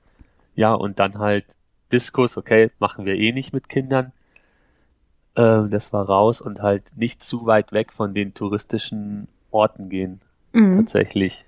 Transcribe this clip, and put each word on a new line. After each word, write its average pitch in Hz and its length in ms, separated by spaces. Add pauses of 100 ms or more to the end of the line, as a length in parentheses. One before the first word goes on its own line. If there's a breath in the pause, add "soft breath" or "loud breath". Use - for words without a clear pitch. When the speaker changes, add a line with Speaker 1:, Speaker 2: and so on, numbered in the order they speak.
(540)
Speaker 1:
ja, 110 200
und 101 260
dann 98 180
halt 104 260 (480)
Diskus, 123 440
okay, 110 420
machen 101 260
wir 98 120
eh 107 160
nicht 135 200
mit - 160
Kindern. 131 440 (1200)
Ähm, 110 340
das 104 220
war 101 140
raus 101 340
und 101 220
halt 101 220 (120)
nicht 113 260
zu 117 240
weit 110 260
weg 110 200
von 101 220
den 101 200
touristischen 104 920 (220)
Orten 107 380
gehen, 95 320 (320)
Speaker 2:
Mhm. 202 260
Speaker 1:
tatsächlich. - 680